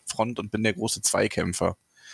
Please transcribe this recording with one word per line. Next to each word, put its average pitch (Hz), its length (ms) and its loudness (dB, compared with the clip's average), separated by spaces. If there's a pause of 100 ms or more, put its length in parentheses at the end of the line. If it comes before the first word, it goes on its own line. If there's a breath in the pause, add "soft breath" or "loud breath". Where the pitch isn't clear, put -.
Front 113 320 -2
und 104 140 -6
bin 110 100 0
der 110 120 4
große - 280 -2
Zweikämpfer. 92 720 2 (380 loud breath)